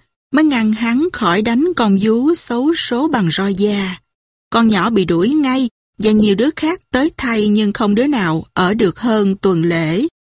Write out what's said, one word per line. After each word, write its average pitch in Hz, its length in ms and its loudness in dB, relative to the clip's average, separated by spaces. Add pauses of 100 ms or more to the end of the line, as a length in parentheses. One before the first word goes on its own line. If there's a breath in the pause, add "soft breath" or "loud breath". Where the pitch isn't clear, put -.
(320)
mới 302 120 2
ngăn 226 300 2
hắn 233 400 -2
khỏi 190 280 0
đánh 254 340 0
con 202 260 2
vú 240 340 2
xấu 269 400 0
số 269 320 0
bằng 226 240 0
roi 196 220 -2
da. 196 440 -2 (520)
Con 226 180 2
nhỏ 208 220 2
bị 202 160 0
đuổi 170 240 0
ngay, 262 400 0 (280)
và 214 140 2
nhiều 214 240 4
đứa 240 200 0
khác 330 260 -4 (100)
tới 285 260 0
thay 226 300 -2
nhưng 208 260 0
không 208 220 0
đứa 247 120 0
nào 180 460 -2
ở 185 200 0
được 214 260 0
hơn 214 360 0
tuần 175 280 0
lễ. 170 440 -2 (260)